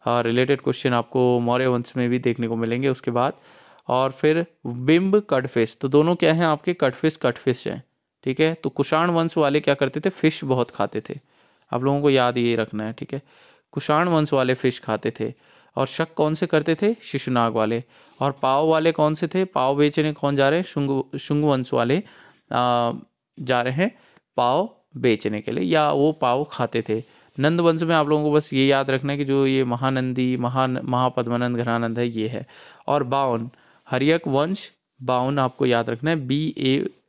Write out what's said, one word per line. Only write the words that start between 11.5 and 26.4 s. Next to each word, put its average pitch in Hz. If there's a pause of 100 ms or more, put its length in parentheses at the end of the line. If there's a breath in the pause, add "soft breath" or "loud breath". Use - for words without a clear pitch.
आप 123
लोगों 139
को 147
याद 123
ये 120
रखना 107
है, 110
ठीक -
है। 139 (500 soft breath)
कुषाण 156
वंश 156
वाले 127
फिश 123
खाते 110
थे। 113 (420 soft breath)
और 135
शक -
कौन 156
से 180
करते 156
थे, 208
शिशुनाग 123
वाले। 117 (360 soft breath)
और 139
पाव 135
वाले 160
कौन 156
से 160
थे, 185
पाव 135
बेचने 147
कौन 143
जा 139
रहे 160
हैं, 185
शुंग, 139
शुंग 147
वंश 131
वाले, 123
आ, 120 (480)
जा 123
रहे 127
हैं 180 (380 soft breath)
पाव 135 (220)
बेचने 110
के -
लिए, -
या 156
वो 147
पाव 135